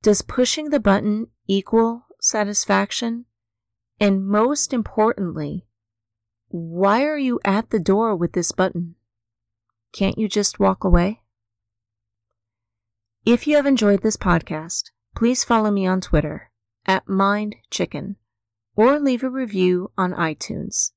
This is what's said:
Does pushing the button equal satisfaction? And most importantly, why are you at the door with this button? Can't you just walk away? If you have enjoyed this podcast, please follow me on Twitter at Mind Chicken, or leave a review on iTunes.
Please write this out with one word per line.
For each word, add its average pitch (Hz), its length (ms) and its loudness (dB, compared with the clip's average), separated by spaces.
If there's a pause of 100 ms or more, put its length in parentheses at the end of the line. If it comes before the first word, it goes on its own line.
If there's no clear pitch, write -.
Does 208 200 4
pushing 285 480 -2
the 285 100 2
button 208 480 0 (180)
equal 226 600 0 (140)
satisfaction? 208 1040 -2 (760)
And 196 260 2
most 226 460 0
importantly, 180 920 -2 (840)
why 180 560 0
are 302 140 -2
you 254 260 -2
at 285 260 0
the 214 100 0
door 202 340 2
with 170 180 -2
this 175 200 -2
button? 175 440 -4 (960)
Can't - 260 -2
you 214 100 -2
just - 300 -2
walk 190 260 2
away? 180 360 2 (2000)
If 240 220 2
you 294 100 2
have 285 80 4
enjoyed 214 380 2
this 220 160 -2
podcast, 165 720 -4 (260)
please 240 280 0
follow 220 260 2
me 196 160 0
on 185 160 0
Twitter - 480 -2 (340)
at - 240 -2
Mind 202 480 0 (140)
Chicken, - 460 -6 (600)
or 262 240 4
leave 254 220 0
a 262 80 -4
review 196 680 0
on 180 160 -2
iTunes. - 840 -6